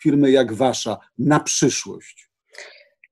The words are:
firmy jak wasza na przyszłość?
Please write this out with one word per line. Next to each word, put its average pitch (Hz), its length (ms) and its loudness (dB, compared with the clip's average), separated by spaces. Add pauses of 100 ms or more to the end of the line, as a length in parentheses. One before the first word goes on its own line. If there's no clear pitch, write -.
firmy 143 280 2
jak 123 240 2
wasza 117 440 -2 (200)
na 139 220 2
przyszłość? - 880 -6 (840)